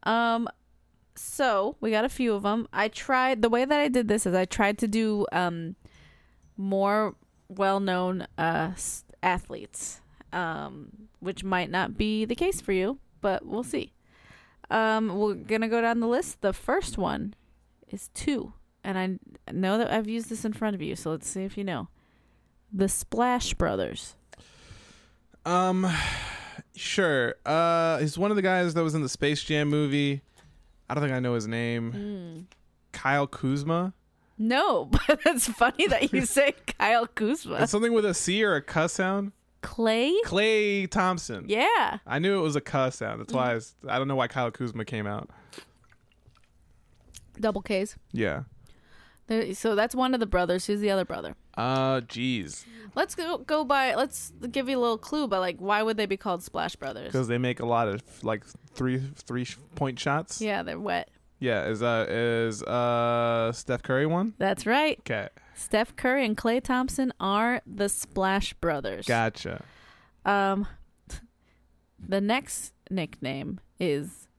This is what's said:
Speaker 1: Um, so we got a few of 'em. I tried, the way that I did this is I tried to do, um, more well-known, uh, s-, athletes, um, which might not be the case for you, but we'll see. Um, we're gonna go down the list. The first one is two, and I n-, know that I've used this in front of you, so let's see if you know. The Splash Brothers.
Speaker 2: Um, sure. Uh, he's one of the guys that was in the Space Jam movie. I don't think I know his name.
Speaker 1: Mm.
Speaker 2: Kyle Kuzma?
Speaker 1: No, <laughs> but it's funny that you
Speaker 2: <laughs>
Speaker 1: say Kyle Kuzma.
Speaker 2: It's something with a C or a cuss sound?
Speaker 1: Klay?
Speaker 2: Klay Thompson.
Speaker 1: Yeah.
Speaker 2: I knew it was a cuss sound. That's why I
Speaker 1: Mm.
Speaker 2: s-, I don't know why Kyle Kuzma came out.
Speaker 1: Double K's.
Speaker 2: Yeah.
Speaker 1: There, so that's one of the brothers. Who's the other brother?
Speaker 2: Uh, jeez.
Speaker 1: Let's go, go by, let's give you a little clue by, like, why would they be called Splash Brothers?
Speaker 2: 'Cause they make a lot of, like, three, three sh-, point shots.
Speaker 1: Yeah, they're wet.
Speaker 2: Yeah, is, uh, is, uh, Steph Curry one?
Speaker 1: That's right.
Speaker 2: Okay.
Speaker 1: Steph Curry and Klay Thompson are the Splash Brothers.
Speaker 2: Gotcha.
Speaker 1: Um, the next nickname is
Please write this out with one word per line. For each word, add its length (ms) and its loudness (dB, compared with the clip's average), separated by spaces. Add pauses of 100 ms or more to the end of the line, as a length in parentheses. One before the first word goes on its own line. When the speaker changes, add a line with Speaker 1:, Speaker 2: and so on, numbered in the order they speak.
Speaker 1:
Um, 440 2 (640)
so 680 0
we 100 0
got 140 4
a 40 2
few 260 0
of 120 -4
'em. 260 0
I 160 2
tried, 540 0
the 60 6
way 160 4
that 160 4
I 80 4
did 200 2
this 180 2
is 80 2
I 100 4
tried 340 0
to 100 0
do, 440 2
um, 440 -2 (800)
more 580 2 (340)
well-known, 760 2 (160)
uh, 360 0
s-, 300 -8 (180)
athletes, 760 -4 (320)
um, 760 -8 (120)
which 220 -8
might 280 0
not 280 0
be 260 0
the 120 -2
case 240 0
for 120 -4
you, 260 0 (220)
but 240 0
we'll 200 -4
see. 280 -6 (800)
Um, 480 2
we're 160 2
gonna 340 -2
go 120 2
down 200 2
the 80 0
list. 320 0
The 120 2
first 440 -2
one 380 -2 (540)
is 260 -10
two, 380 -2 (300)
and 160 -4
I 60 0
n-, 160 -4 (320)
know 260 2
that 140 2
I've 160 0
used 220 -6
this 140 -8
in 80 -2
front 220 -2
of 80 -6
you, 140 -4
so 140 -6
let's 180 -6
see 160 -6
if 140 -8
you 60 -6
know. 240 -6 (840)
The 160 2
Splash 680 2
Brothers. 640 -2 (1300)
Speaker 2:
Um, 420 2 (880)
sure. 600 2 (100)
Uh, 540 4
he's 200 -2
one 120 2
of 60 2
the 60 0
guys 320 2
that 80 2
was 120 0
in 80 2
the 60 -2
Space 360 0
Jam 240 2
movie. 540 2 (680)
I 60 -4
don't 80 0
think 120 0
I 60 0
know 140 0
his 120 0
name. 460 -2
Speaker 1:
Mm. 640 -10 (360)
Speaker 2:
Kyle 340 0
Kuzma? 640 -2 (440)
Speaker 1:
No, 500 2
<laughs> 200 2
but 200 6
it's 200 4
funny 400 2
that 260 2
you 100 2
Speaker 2:
<laughs> 40 0
Speaker 1:
say 280 4 (240)
Kyle 280 4
Kuzma. 560 -2
Speaker 2:
It's 80 2
something 220 2
with 120 4
a 100 2
C 280 2
or 140 4
a 60 0
cuss 320 0
sound? 360 0 (320)
Speaker 1:
Klay? 500 2 (140)
Speaker 2:
Klay 640 2
Thompson. 580 0
Speaker 1:
Yeah. 580 2
Speaker 2:
I 120 -2
knew 200 2
it 40 0
was 140 0
a 40 0
cuss 360 0
sound. 240 -6
That's 120 -10
why 200 2
I 20 2
Speaker 1:
Mm. 40 -2
Speaker 2:
s-, 160 -12 (140)
I 100 0
don't 100 0
know 80 0
why 120 2
Kyle 220 -2
Kuzma 340 -4
came 220 -4
out. 240 -6 (2000)
Speaker 1:
Double 220 -2
K's. 340 -2 (160)
Speaker 2:
Yeah. 300 -2 (840)
Speaker 1:
There, 280 -2
so 200 0
that's 200 2
one 200 2
of 60 0
the 60 0
brothers. 400 2
Who's 140 0
the 100 2
other 140 2
brother? 300 -10 (220)
Speaker 2:
Uh, 460 2
jeez. 600 -4 (300)
Speaker 1:
Let's 200 -2
go, 240 -4
go 260 0
by, 300 2
let's 380 -2 (180)
give 180 -2
you 100 0
a 20 2
little 180 2
clue 280 -2
by, 120 0
like, 200 -2
why 240 2
would 140 0
they 100 0
be 100 -2
called 260 -4
Splash 340 -6
Brothers? 360 -10
Speaker 2:
'Cause 160 0
they 100 0
make 220 0
a 60 -4
lot 220 2
of, 140 -4 (200)
like, 220 -2 (300)
three, 240 0 (180)
three 280 -6
sh-, 120 -12 (180)
point 240 -2
shots. 420 -2
Speaker 1:
Yeah, 220 -2
they're 160 -6
wet. 300 -4 (320)
Speaker 2:
Yeah, 260 0
is, 160 -2
uh, 260 2
is, 540 0
uh, 880 2
Steph 300 -4
Curry 240 2
one? 320 0
Speaker 1:
That's 280 0
right. 340 2
Speaker 2:
Okay. 280 -4 (260)
Speaker 1:
Steph 420 -2
Curry 300 2
and 100 0
Klay 260 2
Thompson 560 0
are 480 2
the 220 -2
Splash 640 0
Brothers. 520 -2
Speaker 2:
Gotcha. 580 0 (600)
Speaker 1:
Um, 420 2 (1300)
the 220 -2
next 520 -2 (180)
nickname 720 -6 (200)
is 480 -2 (100)